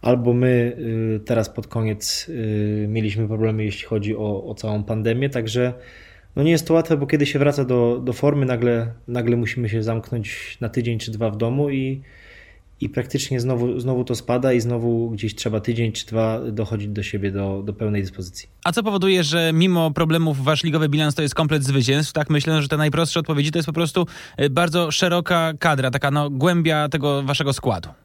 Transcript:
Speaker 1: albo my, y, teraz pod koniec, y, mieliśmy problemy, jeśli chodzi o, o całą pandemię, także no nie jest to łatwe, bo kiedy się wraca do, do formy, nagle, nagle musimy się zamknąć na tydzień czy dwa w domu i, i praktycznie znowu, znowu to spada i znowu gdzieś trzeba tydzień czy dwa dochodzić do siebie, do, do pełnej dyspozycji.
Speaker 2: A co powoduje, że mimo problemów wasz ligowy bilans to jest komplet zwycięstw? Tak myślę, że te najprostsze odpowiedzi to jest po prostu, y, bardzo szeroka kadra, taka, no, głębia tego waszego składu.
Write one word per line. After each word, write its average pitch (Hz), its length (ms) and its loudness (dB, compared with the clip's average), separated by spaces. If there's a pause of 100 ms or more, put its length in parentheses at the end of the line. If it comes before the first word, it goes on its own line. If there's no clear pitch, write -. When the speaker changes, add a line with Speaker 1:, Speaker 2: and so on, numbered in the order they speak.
Speaker 1:
albo 120 320 4
my, 120 420 4 (400)
y, 104 40 -4
teraz 110 280 0
pod - 180 -10
koniec, 110 640 -4
y, 107 600 -2
mieliśmy 107 400 0
problemy, 110 360 0
jeśli 98 200 -6
chodzi 107 320 -2
o, 104 300 -4
o 107 80 -8
całą 107 300 -4
pandemię, 113 460 0
także 123 420 0 (640)
no 135 60 0
nie 156 80 4
jest 165 160 2
to 165 80 4
łatwe, 160 220 4
bo 143 100 0
kiedy 143 200 2
się 139 120 -2
wraca 139 260 2
do, 120 400 2
do 127 80 -2
formy, 139 340 2
nagle, 117 460 0 (160)
nagle 120 280 2
musimy 120 320 -2
się 110 140 0
zamknąć 113 800 -6
na 117 80 -4
tydzień 117 300 -2
czy 113 120 -8
dwa 110 200 -2
w 104 60 -8
domu 131 340 0
i, 135 320 -2 (760)
i - 80 -4
praktycznie 131 520 -2
znowu, 120 400 0
znowu 123 240 0
to 123 100 -2
spada 123 380 2
i 123 80 4
znowu 117 500 0
gdzieś 107 240 -4
trzeba 107 260 -2
tydzień 113 320 0
czy - 140 -8
dwa 113 340 0 (120)
dochodzić 104 360 -4
do 104 140 -4
siebie, 101 280 -4
do, 98 340 -4
do 104 80 -6
pełnej 104 300 -2
dyspozycji. 92 460 -10 (160)
Speaker 2:
A 170 80 0
co 226 100 -2
powoduje, 190 420 2
że 165 300 0
mimo 170 360 4
problemów 160 540 0
wasz 151 200 2
ligowy 156 240 2
bilans 147 260 2
to 160 80 -2
jest 143 120 -2
komplet 151 300 0
zwycięstw? 135 480 2
Tak 151 180 -2
myślę, 151 320 2
że 139 60 -4
te 151 80 0
najprostsze 151 440 0
odpowiedzi 151 300 0
to 170 80 -2
jest 156 80 0
po 165 60 -6
prostu, 165 340 0 (340)
y, 139 100 4
bardzo 165 400 2
szeroka 170 680 2
kadra, 131 320 2
taka, 139 200 0
no, 147 200 0
głębia 156 580 2
tego 143 340 0
waszego 139 300 0
składu. 92 360 -2 (160)